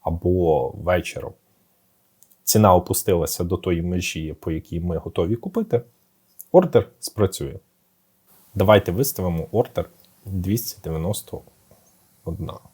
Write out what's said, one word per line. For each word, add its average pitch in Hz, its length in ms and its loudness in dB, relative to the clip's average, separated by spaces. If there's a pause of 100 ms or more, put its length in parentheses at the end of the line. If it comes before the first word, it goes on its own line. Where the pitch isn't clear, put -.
або 85 680 0
вечором - 640 -4 (1080)
ціна 104 320 6
опустилася 90 680 0
до 87 120 -2
тої 85 260 -2
межі, 87 500 -4
по - 180 -8
якій 85 300 -6
ми 85 160 -4
готові 90 400 -2
купити, 196 460 -2 (720)
ордер 156 380 4 (100)
спрацює. - 580 -4 (960)
Давайте 101 380 6
виставимо 90 600 -2
ордер - 380 -2 (340)
двісті 98 600 -4
дев'яносто 80 580 -6 (840)
одна. - 340 -10 (160)